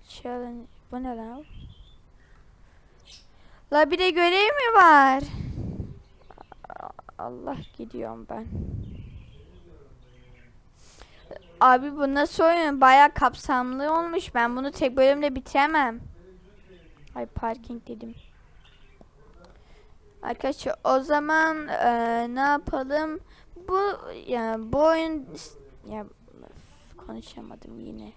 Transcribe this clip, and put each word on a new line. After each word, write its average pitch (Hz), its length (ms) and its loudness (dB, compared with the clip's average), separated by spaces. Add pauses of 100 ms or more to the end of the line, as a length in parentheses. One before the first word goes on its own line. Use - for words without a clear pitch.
Challenge. 247 600 -12 (240)
Bu 247 120 -8
ne 247 140 -8
lan? 233 280 -14 (2250)
La 294 180 6
bir 349 80 -2
de 370 100 4
görev 349 360 4
mi 494 300 2
var? 285 480 8 (1900)
Allah, - 400 -10 (200)
gidiyorum 226 520 -12
ben. 226 180 -10 (3000)
Abi 254 360 6
bu 277 180 0
nasıl 294 300 0
oyun? 320 380 2
Bayağı 277 320 10
kapsamlı 262 880 -2
olmuş. 339 360 -6
Ben 240 200 0
bunu 269 160 -6
tek 262 260 -2
bölümde 269 380 4
bitiremem. 277 640 0 (1160)
Ay, 240 100 -8
parking 233 640 -8
dedim. 233 280 -14 (2000)
Arkadaşlar - 600 -6
o 262 160 4
zaman, 302 680 0
e, 233 680 0
ne 254 40 -6
yapalım? 285 800 -2 (480)
Bu, 370 120 0 (480)
yani 226 460 -6
bu 285 100 4
oyun, 320 440 2 (640)
ya, 214 140 -10
öf, - 920 -20 (100)
konuşamadım - 720 -18
yine. 214 380 -16